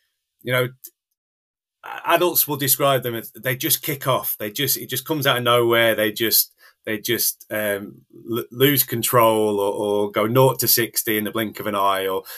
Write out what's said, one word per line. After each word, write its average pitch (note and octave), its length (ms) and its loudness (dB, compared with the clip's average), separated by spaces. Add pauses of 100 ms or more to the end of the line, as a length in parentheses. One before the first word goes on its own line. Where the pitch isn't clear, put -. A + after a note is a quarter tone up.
(420)
you B2+ 100 -6
know, B2+ 160 0 (1400)
adults E3+ 420 2
will C#3+ 100 -4
describe C3+ 460 0
them A#2+ 120 -6
as A2+ 180 -10
they B2 240 -6
just D#3 260 -2
kick C#3 240 -8
off. B2+ 320 -2
They G#2+ 120 -8
just, C#3 260 -2
it B2 120 -10
just - 180 -8
comes D3+ 200 -2
out B2+ 120 2
of B2 60 -2
nowhere. A#2 500 4
They G#2+ 180 0
just, G#2+ 400 0 (320)
they A2 140 -6
just, - 520 -4
um, G#2 520 -4 (280)
l-, A#2 200 -2
lose C3+ 320 2
control A2+ 800 2
or, G2+ 120 0
or G#2 380 0
go G#2+ 160 0
nought C3 340 4
to A#2 80 0
sixty A2 480 0
in G#2+ 80 -2
the G2+ 60 -6
blink G#2+ 300 -6
of G2 60 -10
an G#2 100 -2
eye. G2 300 0
Or F#2+ 180 -4 (140)